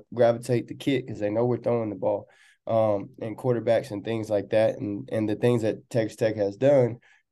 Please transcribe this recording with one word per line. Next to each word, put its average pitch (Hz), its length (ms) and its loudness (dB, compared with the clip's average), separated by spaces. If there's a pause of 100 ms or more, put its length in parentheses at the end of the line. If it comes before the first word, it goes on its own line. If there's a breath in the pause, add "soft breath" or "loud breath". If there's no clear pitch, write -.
(140)
gravitate 117 540 2
to - 60 -14
kick 135 320 -2
'cause 104 120 -10
they 104 100 -2
know 110 160 0
we're 123 140 0
throwing 117 320 -2
the 98 60 -8
ball, 101 320 -2 (380 soft breath)
um, 107 440 0 (100)
and 107 160 -8
quarterbacks 117 540 0
and 101 140 -8
things 110 260 -4
like 98 200 0
that. 110 280 2
And, 104 340 -6
and 107 160 0
the 107 60 -2
things 120 280 2
that - 280 -4
Texas 131 260 -2
Tech 110 200 0
has 101 200 0
done 131 420 4 (340 soft breath)